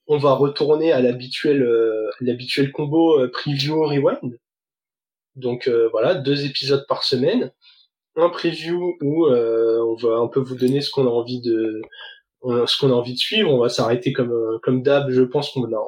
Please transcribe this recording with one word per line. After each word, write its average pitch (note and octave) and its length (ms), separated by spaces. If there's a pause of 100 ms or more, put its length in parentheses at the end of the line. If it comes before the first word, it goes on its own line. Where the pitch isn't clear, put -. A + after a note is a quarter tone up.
On D3+ 100
va C#3 160
retourner D3+ 580
à C3+ 80
l'habituel, B2+ 600
euh, A2+ 480 (120)
l'habituel B2 500
combo, D#3 480
euh, B2+ 100
preview D3 540
rewind. C#3+ 560 (960)
Donc, B2 320
euh, A#2 240
voilà, A#2+ 240
deux C#3+ 300
épisodes C#3 420
par D3+ 160
semaine. D3+ 480 (640)
Un E3+ 140
preview E3+ 720
où, D3+ 260
euh, A2+ 580
on A2+ 100
va A2+ 220
un A#2 100
peu B2+ 120
vous B2+ 160
donner B2+ 260
ce - 80
qu'on C3 160
a A#2+ 60
envie A#2+ 300
de, A2 380 (640)
on, A#2+ 240
ce - 140
qu'on C#3 100
a B2 60
envie B2 180
de B2 60
suivre. G#3 340
On B2+ 60
va A#2+ 100
s'arrêter B2 420
comme, B2 200
euh, A2+ 320
comme B2+ 180
d'hab. C#3 300
Je B2+ 100
pense C3+ 300
qu'on B2 140
a, A2 220